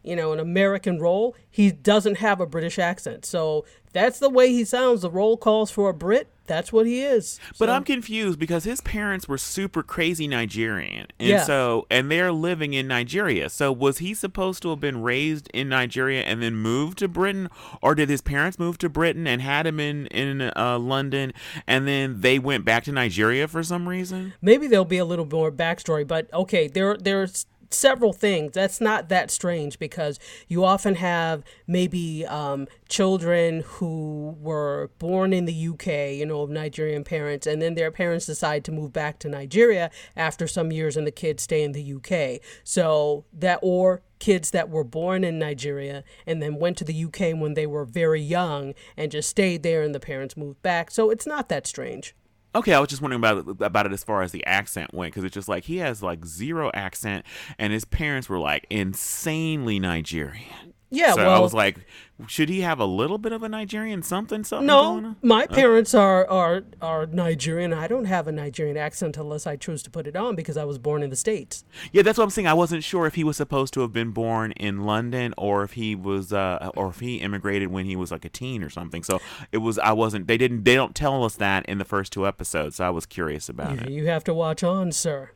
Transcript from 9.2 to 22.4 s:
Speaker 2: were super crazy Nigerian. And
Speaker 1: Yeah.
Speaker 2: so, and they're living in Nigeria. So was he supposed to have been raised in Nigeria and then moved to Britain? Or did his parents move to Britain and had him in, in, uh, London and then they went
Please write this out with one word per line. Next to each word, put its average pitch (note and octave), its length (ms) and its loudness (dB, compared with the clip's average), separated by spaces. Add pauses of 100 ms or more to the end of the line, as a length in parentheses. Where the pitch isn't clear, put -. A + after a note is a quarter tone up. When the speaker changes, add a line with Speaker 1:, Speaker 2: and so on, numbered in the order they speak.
Speaker 2:
were C#3 100 -2
super F#3+ 460 -4
crazy D#3+ 460 -2
Nigerian. G#2 800 -4 (120)
And E3+ 80 2
Speaker 1:
Yeah. G3 160 6
Speaker 2:
so, B2+ 460 2
and B2+ 200 2
they're F3 220 2
living D#3+ 420 -2
in C3+ 140 -2
Nigeria. B2 640 0
So C#3+ 240 0
was C#3 240 2
he F#3 160 -6
supposed F#3+ 480 -4
to F3+ 80 -2
have D#3 100 -4
been C#3 220 -4
raised C#3 520 -2
in C3+ 140 -2
Nigeria C3 540 0
and A2+ 200 -2
then A2+ 140 0
moved B2+ 440 0
to G3 100 0
Britain? F#3 400 -2 (320)
Or D3 140 4
did D3 120 2
his C#3 140 0
parents D3 360 0
move E3+ 200 -2
to F3 100 -2
Britain D#3+ 400 0
and B2 140 0
had C#3+ 260 0
him D#3 100 -2
in, D3 300 -4
in, C3+ 480 -4
uh, A#2+ 240 0
London C3+ 540 -2 (320)
and C3 200 2
then C3+ 360 -2
they B2+ 180 6
went B2+ 240 -2